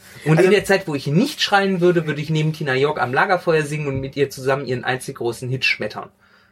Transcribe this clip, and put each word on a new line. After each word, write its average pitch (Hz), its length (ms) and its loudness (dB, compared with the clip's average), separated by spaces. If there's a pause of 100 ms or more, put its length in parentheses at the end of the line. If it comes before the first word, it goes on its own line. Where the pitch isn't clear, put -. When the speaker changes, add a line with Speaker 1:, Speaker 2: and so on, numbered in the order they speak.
(260)
Speaker 1:
Und 156 120 6
Speaker 2:
Also 185 120 6
Speaker 1:
in - 60 4
der 190 100 2
Zeit, 196 220 2
wo 151 80 -2
ich 131 120 -8
nicht 190 340 2
schreien 196 380 2
würde, 170 280 2
würde 147 120 -4
ich 151 100 -6
neben 156 220 0
Tina 143 220 -4
York 143 260 0
am 123 140 -2
Lagerfeuer 175 500 2
singen 147 240 -6
und 135 140 -2
mit 135 160 -8
ihr 139 120 2
zusammen 135 360 -2
ihren 120 180 -4
einzig 127 340 -6
großen 117 320 -4
Hit 131 140 -4
schmettern. - 460 -4 (420)